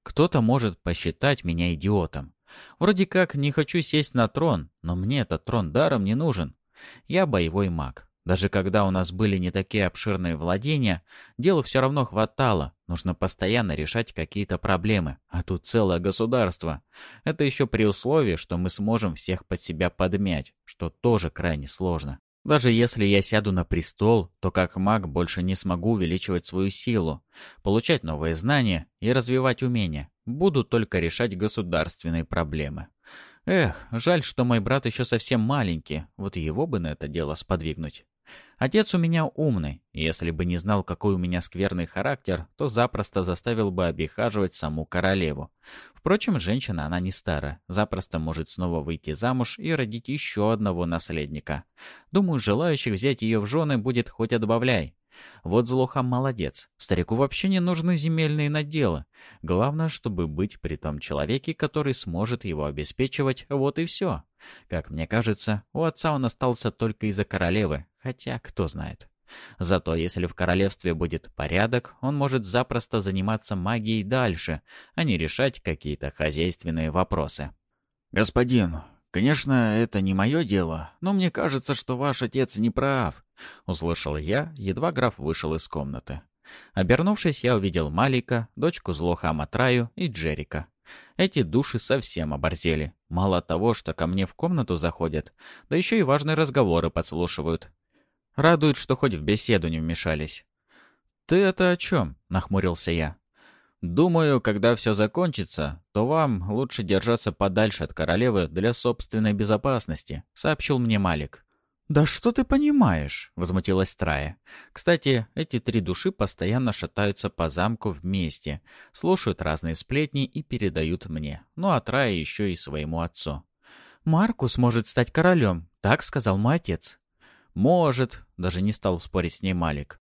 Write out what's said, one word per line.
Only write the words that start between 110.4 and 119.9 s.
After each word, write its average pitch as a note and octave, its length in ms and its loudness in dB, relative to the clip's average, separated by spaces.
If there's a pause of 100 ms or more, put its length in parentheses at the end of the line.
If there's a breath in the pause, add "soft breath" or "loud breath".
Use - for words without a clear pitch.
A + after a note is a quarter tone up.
мне A2+ 200 2
Малик. D#2+ 460 -2 (420)
"Да D3 180 4
что - 260 2
ты A#3+ 120 0
понимаешь?" A#3+ 920 2
возмутилась F#2 600 0
Трая. - 420 -2 (360 loud breath)
Кстати, C3+ 600 2
эти D3+ 240 -4
три A2 220 0
души F2+ 300 -2
постоянно G#2+ 640 -2
шатаются - 560 -2
по E2 180 -2
замку G2+ 440 -2
вместе, E2 720 -4 (300 loud breath)
слушают E3 500 0
разные D#2+ 340 -2
сплетни C#3 500 -2